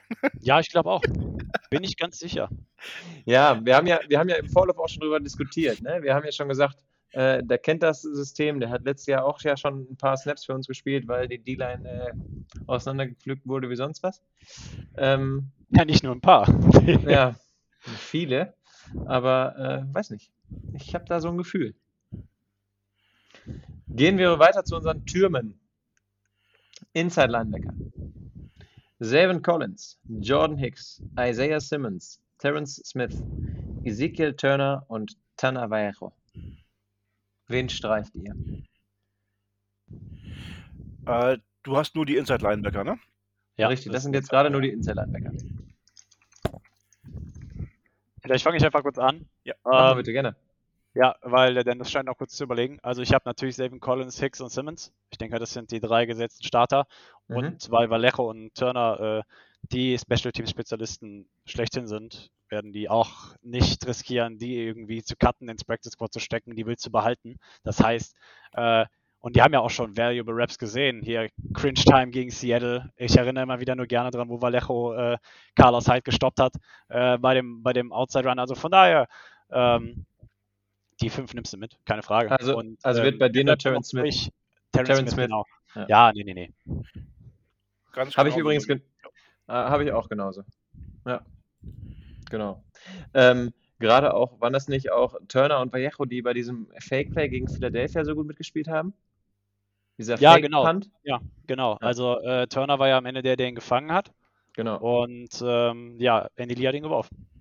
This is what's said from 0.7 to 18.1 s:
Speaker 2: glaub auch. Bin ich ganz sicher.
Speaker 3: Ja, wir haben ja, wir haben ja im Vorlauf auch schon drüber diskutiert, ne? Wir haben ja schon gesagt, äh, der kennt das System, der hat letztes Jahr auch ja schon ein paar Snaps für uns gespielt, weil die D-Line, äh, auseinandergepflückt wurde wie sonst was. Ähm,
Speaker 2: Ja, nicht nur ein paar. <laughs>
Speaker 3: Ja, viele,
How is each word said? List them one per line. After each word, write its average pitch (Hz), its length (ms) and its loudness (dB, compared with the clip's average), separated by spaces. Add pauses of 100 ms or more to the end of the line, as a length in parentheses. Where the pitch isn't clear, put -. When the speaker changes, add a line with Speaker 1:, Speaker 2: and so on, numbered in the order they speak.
Speaker 2:
glaub 165 160 0
auch. 185 160 -2 (680)
Bin 160 140 -2
ich 190 120 -6
ganz 170 220 -8
sicher. 170 300 -8 (760)
Speaker 3:
Ja, 127 400 6
wir 127 120 8
haben 160 100 6
ja, 170 220 4
wir 143 100 4
haben 170 100 2
ja 170 80 0
im 151 120 -4
Vorlauf 180 300 4
auch 165 100 -2
schon - 140 -12
drüber 156 180 0
diskutiert, 139 640 -4
ne? 147 200 -6
Wir 135 120 2
haben 147 100 0
ja 147 80 -8
schon 143 160 -6
gesagt, 139 280 2 (360)
äh, 131 320 2
der 123 140 2
kennt 160 240 0
das 160 200 2
System, 147 580 -4
der 117 100 -4
hat 123 140 -6
letztes 139 220 -6
Jahr 131 180 0
auch 147 180 -2
ja 143 140 0
schon 135 340 -6
ein 131 60 -16
paar 135 200 0
Snaps 143 280 -6
für 135 100 -6
uns 131 120 -8
gespielt, 131 420 -6
weil 123 200 -4
die 123 100 -10
D-Line, 123 500 -8
äh, 123 240 -8 (540)
auseinandergepflückt 135 800 -6
wurde 127 240 -4
wie 123 60 -6
sonst 139 260 -8
was. 185 180 -6 (760)
Ähm, 135 540 0 (200)
Speaker 2:
Ja, 170 140 8
nicht 156 180 2
nur 131 120 -2
ein 123 60 -14
paar. - 280 8
<laughs> - 580 8
Speaker 3:
Ja, 135 280 6 (460)
viele, 143 760 -4 (520)